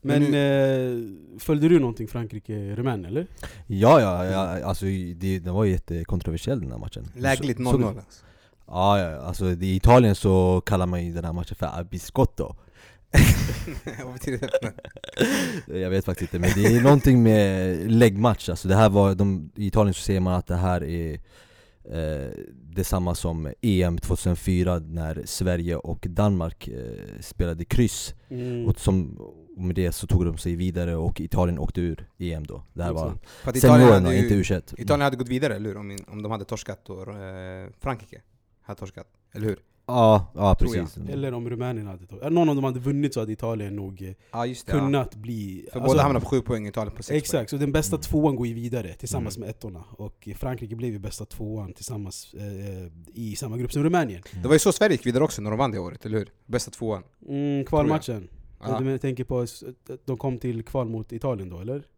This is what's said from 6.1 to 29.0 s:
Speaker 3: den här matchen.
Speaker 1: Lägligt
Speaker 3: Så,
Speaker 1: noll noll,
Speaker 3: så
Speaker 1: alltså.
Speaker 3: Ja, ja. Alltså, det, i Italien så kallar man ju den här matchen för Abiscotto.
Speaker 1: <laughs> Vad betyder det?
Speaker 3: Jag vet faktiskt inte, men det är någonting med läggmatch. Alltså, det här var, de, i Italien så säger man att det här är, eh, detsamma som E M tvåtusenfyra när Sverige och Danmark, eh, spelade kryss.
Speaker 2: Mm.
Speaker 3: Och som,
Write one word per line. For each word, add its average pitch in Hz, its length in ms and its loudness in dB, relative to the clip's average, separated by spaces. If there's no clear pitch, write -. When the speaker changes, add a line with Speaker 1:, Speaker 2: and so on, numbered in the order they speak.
Speaker 3:
den 67 100 -8
här 57 80 -10
matchen. - 360 -12
Speaker 1:
Lägligt 135 420 -2
Speaker 3:
Så, 131 60 -6
Speaker 1:
noll 127 160 2
noll, 110 140 0
Speaker 3:
så 101 60 -12
Speaker 1:
alltså. - 240 -20
Speaker 3:
Ja, 101 320 2
ja. 80 220 -4
Alltså, 90 340 -2
det, 87 100 -4
i 95 100 2
Italien 117 400 8
så 92 500 4
kallar 92 200 2
man 90 200 -4
ju 85 80 -8
den 85 120 -6
här 82 80 -4
matchen 85 220 -6
för - 240 -6
Abiscotto. - 760 -2
Speaker 1:
<laughs> - 920 4
Vad 127 80 -12
betyder 127 360 -4
det? 90 120 -6
Speaker 3:
Jag 92 100 -2
vet 95 160 0
faktiskt 90 280 -4
inte, 87 140 -2
men 95 160 2
det 113 140 6
är 117 40 6
någonting 131 420 8
med 98 540 4
läggmatch. 113 580 4
Alltså, 87 180 -4
det 92 80 4
här 107 140 8
var, 98 260 6
de, 95 400 0
i 104 120 -4
Italien 101 260 4
så - 80 -6
säger 98 180 0
man 92 140 2
att 90 140 -2
det 90 80 -2
här 90 280 0
är, 82 300 -4
eh, 78 380 -4
detsamma 90 400 0
som 82 320 -4
E 95 220 2
M 85 140 0
tvåtusenfyra 90 840 0
när 80 460 -6
Sverige 87 500 -2
och - 340 -6
Danmark, 90 580 -2
eh, 62 140 -10
spelade 85 440 -4
kryss. - 480 2
Speaker 2:
Mm. 123 380 -6
Speaker 3:
Och 110 120 0
som, 92 380 0